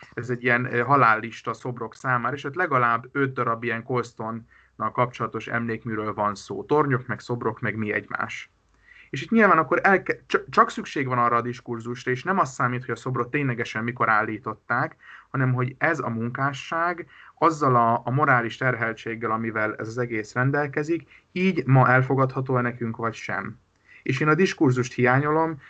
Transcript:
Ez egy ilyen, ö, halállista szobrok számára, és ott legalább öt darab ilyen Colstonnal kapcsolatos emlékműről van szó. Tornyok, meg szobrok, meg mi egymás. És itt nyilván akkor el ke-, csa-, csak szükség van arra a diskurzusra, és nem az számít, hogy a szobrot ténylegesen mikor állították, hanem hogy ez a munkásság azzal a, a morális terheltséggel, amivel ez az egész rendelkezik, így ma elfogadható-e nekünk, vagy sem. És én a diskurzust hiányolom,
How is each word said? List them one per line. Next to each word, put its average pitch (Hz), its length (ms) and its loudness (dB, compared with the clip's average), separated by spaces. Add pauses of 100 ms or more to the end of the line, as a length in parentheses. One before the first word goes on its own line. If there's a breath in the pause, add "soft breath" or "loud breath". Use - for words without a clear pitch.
(140 loud breath)
Ez 117 160 -8
egy 120 140 -4
ilyen, 123 300 2
ö, 120 40 2
halállista 117 760 2
szobrok 117 420 -8
számára, 123 400 -2
és 143 100 -10
ott 139 100 -8
legalább 123 580 0
öt 139 200 0
darab 117 320 -2
ilyen 113 180 -2
Colstonnal 113 1080 -6
kapcsolatos 120 540 -2
emlékműről 110 680 -4
van 104 200 0
szó. 98 300 -10
Tornyok, 143 420 2
meg 104 140 -6
szobrok, 117 400 -4
meg 107 160 -4
mi 107 160 -4
egymás. - 580 -6 (600 soft breath)
És 143 120 -6
itt 165 80 -12
nyilván 202 280 6
akkor 165 240 2
el 190 200 4
ke-, - 240 -6
csa-, - 240 0
csak 226 200 4
szükség 151 360 -6
van 127 120 0
arra 120 180 4
a 117 40 2
diskurzusra, 120 720 -6
és 127 120 -2
nem 190 160 0
az 151 140 0
számít, 127 320 -2
hogy 117 100 -4
a - 40 -6
szobrot 127 320 -4
ténylegesen 120 540 -2
mikor 117 240 -2
állították, 110 880 -2 (340 loud breath)
hanem 131 220 2
hogy 127 260 -2
ez 156 200 0
a 120 100 -4
munkásság 139 960 -4 (320 loud breath)
azzal 151 380 4
a, 117 280 4
a 123 60 -4
morális 127 460 2
terheltséggel, 113 760 -2
amivel 110 480 -2
ez 107 100 -6
az 113 100 -6
egész 117 360 -4
rendelkezik, 147 720 0 (260 soft breath)
így 180 340 0
ma 127 220 8
elfogadható-e 131 720 2
nekünk, 120 360 -4
vagy 113 180 -4
sem. - 440 -8 (440 soft breath)
És 135 180 -2
én 151 80 2
a 151 60 6
diskurzust 143 580 2
hiányolom, 151 760 2